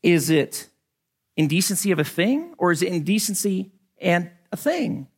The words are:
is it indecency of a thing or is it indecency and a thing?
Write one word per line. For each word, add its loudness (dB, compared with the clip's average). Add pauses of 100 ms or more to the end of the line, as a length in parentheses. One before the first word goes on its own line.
is 4
it 0 (640)
indecency 0
of 2
a 2
thing -2
or 2
is 0
it 0
indecency -2 (300)
and 0 (200)
a -8
thing? -2